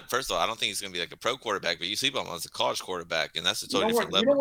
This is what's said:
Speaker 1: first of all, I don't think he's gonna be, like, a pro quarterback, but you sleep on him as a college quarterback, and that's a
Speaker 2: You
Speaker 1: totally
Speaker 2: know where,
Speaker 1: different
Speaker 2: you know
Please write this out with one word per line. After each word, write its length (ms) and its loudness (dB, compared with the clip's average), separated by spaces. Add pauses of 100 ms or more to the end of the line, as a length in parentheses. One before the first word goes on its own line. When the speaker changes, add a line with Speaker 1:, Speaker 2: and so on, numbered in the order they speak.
Speaker 1:
first 200 0
of 60 2
all, 80 4
I 20 4
don't 140 -2
think 80 -2
he's 140 -4
gonna 120 -8
be, 60 -2
like, 140 -4
a 40 -16
pro 200 -2
quarterback, 420 0
but 80 -4
you 80 -2
sleep 220 0
on 100 -2
him 80 -6
as 100 -6
a 40 -10
college 320 0
quarterback, 560 -2
and 80 -2
that's 180 0
a 20 -10
Speaker 2:
You 60 -6
Speaker 1:
totally 200 4
Speaker 2:
know 60 2
where, 80 2
Speaker 1:
different 160 2
Speaker 2:
you 40 6
know 160 6